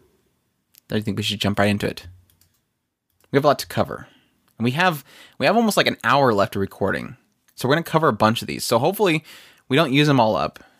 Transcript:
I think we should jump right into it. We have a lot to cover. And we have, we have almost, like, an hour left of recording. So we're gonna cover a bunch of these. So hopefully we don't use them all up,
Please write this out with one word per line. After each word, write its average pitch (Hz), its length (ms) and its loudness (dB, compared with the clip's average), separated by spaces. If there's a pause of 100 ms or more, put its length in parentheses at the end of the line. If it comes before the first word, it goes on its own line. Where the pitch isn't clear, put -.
(920)
I 110 100 -2
think 104 160 -6
we 107 60 -6
should 101 180 -6
jump 101 180 -2
right 101 100 2
into 104 180 -2
it. - 200 -10 (1200)
We 139 60 2
have 139 80 0
a - 20 4
lot 135 120 2
to - 80 -10
cover. - 400 -6 (500)
And 113 80 -4
we 123 60 0
have, 165 340 -2 (320)
we 127 80 -2
have 180 100 2
almost, 226 220 0
like, 139 100 2
an - 160 -4
hour 127 300 4
left 98 220 0
of 98 60 -2
recording. 92 540 -4 (400)
So - 120 -6
we're 143 80 2
gonna 165 80 -2
cover 156 260 0
a 117 40 0
bunch 107 280 2
of - 60 -12
these. 67 180 -8
So 117 140 2
hopefully 165 440 0 (460)
we 131 80 2
don't 135 160 0
use 147 140 4
them 139 120 4
all 110 160 2
up, 73 260 -4 (180)